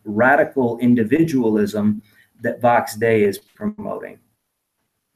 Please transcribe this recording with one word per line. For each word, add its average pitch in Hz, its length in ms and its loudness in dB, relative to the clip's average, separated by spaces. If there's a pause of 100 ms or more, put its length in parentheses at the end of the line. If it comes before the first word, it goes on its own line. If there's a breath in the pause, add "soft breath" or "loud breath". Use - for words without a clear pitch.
radical 123 760 0
individualism 110 1200 0 (380 soft breath)
that 117 200 -6
Vox 117 360 0
Day 113 260 2
is 98 160 0
promoting. - 800 -12 (960)